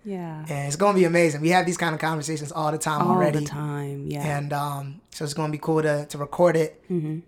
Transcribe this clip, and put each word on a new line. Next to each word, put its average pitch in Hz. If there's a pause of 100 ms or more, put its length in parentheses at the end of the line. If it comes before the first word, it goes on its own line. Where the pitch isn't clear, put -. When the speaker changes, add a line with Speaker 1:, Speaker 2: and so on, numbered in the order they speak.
Speaker 1:
Yeah. 170
Speaker 2:
And 143
it's 143
gonna 202
be 185
amazing. 165
We 156
have 180
these 175
kind 170
of 151
conversations 156
all 156
the 156
time 156
Speaker 1:
All 175
the 180
Speaker 2:
already. 151
Speaker 1:
time, 143
yeah. 147
Speaker 2:
And, 143
um, 143 (100)
so -
it's 143
gonna 156
be 151
cool 156
to, 147
to -
record 165
it. 156
Speaker 1:
Mm-hmm. 160